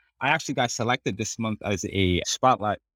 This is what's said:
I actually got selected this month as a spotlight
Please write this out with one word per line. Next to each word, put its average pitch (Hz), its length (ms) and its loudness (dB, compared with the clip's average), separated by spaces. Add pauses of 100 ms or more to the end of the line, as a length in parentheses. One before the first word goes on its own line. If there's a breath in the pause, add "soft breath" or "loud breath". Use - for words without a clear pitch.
(200)
I 131 100 2
actually 151 260 0
got 123 160 0
selected 120 440 -2
this 107 220 -6
month 110 260 -4
as 101 200 -2
a 92 420 2
spotlight 107 540 0 (160)